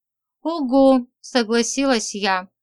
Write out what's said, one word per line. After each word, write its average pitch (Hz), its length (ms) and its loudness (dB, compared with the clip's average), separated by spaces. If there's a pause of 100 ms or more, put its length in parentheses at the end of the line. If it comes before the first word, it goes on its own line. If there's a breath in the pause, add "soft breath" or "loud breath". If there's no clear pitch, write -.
(440)
"Угу", 269 640 2 (140)
согласилась 233 920 -2
я 190 360 -4 (140)